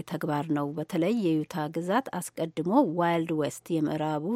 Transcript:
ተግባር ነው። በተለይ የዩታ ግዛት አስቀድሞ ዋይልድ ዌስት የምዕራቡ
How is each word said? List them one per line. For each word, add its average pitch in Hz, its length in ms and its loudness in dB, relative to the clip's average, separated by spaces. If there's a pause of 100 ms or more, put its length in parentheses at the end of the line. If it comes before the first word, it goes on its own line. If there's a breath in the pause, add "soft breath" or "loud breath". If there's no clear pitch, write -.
ተግባር 156 480 -2
ነው። 147 200 0
በተለይ 165 440 0
የዩታ 160 380 0 (160)
ግዛት 180 420 0
አስቀድሞ 165 580 -4 (240)
ዋይልድ 170 400 2
ዌስት 143 340 -2
የምዕራቡ 156 560 0 (100)